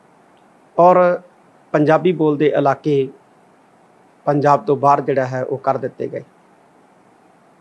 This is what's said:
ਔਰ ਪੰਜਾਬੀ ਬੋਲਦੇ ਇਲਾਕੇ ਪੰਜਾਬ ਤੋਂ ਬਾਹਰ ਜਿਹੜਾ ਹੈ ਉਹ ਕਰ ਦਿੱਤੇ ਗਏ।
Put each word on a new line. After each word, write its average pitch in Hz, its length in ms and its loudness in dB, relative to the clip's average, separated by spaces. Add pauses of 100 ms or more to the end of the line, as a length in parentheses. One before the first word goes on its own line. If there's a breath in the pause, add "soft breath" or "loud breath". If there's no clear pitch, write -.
(800)
ਔਰ 180 420 4 (500)
ਪੰਜਾਬੀ 156 400 2
ਬੋਲਦੇ 151 360 0
ਇਲਾਕੇ 139 600 -2 (1200)
ਪੰਜਾਬ 143 380 0
ਤੋਂ 143 120 0
ਬਾਹਰ 139 240 2
ਜਿਹੜਾ 131 240 -2
ਹੈ 127 180 -6
ਉਹ 131 140 -6
ਕਰ 135 200 -4
ਦਿੱਤੇ 127 300 -10
ਗਏ। - 160 -12 (1400)